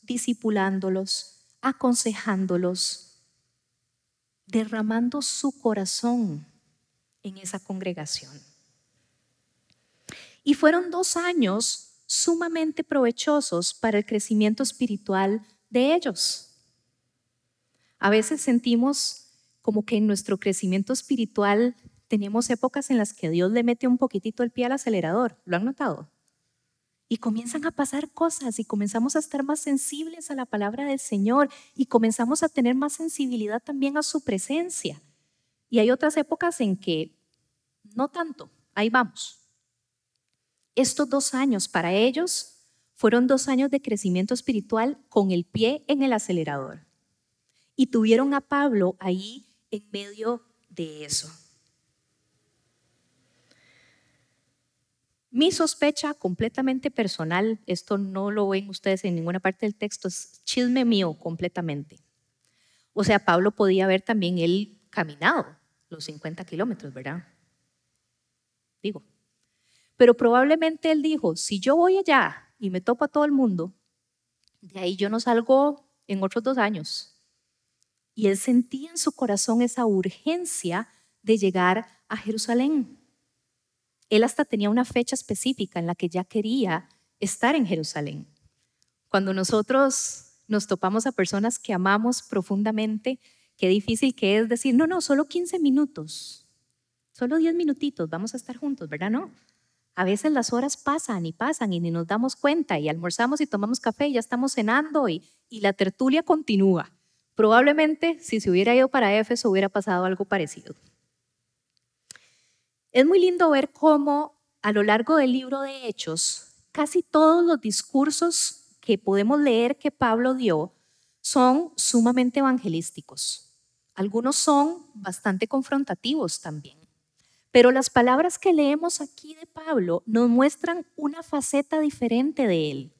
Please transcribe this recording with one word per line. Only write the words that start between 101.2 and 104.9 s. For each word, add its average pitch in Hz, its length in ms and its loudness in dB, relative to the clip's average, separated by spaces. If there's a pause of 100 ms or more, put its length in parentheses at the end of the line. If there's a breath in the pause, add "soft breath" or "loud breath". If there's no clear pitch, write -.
y 160 60 -6
pasan 233 400 -4
y 170 80 -2
ni 170 100 -2
nos 165 160 -4
damos 226 300 -2
cuenta 285 420 0
y 147 100 -2
almorzamos 233 520 -2
y 302 60 -2
tomamos 208 340 -4
café 247 260 -2
y 285 80 -2
ya 233 60 0
estamos 247 340 -4
cenando 277 540 0